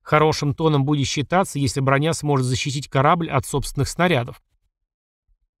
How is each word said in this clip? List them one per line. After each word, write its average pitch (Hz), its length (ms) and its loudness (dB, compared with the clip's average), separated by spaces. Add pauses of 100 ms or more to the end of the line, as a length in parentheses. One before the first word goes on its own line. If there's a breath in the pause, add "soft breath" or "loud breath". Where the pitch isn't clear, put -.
Хорошим 151 520 2
тоном 151 300 2
будет 143 240 0
считаться, 170 500 -2
если 139 220 -2
броня 139 320 2
сможет 143 340 0
защитить 131 400 -4
корабль 160 440 2
от 143 140 0
собственных - 440 -4
снарядов. 165 520 -2 (1200)